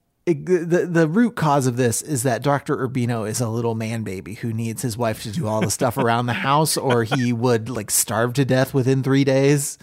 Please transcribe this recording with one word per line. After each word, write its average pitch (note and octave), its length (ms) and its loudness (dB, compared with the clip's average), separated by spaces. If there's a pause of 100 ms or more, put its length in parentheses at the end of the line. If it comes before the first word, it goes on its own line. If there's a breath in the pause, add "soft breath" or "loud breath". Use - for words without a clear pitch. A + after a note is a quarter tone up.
(260)
it, D3+ 180 0
the, E3+ 460 2
the E3 180 4
root A3 260 2
cause C#3+ 320 2
of A#2+ 100 0
this A#2+ 260 0
is C3 220 -2
that B2+ 180 0
Doctor C#3+ 360 0
Urbino A#2+ 460 -2
is G#2+ 160 -4
a A#2+ 80 -2
little A#2 260 -2
man A2+ 280 -4
baby G2 320 -10
who A#2 180 -6
needs A2+ 300 -6
his A#2 160 -4
wife A2+ 240 -2
to A2+ 100 -8
do A2 140 -4
all A2 140 -2
the A2 100 0
stuff B2 260 -2
around A#2+ 300 0
the A#2+ 80 0
house, C#3+ 420 0
or A#2+ 280 2
he B2 280 0
<laughs> - 20 -2
would, A#2 360 0
like, A2 200 -6
starve A#2 440 0
to C#3+ 100 2
death C3 300 2
within C3+ 280 2
three C3+ 220 2
days. C#3 580 2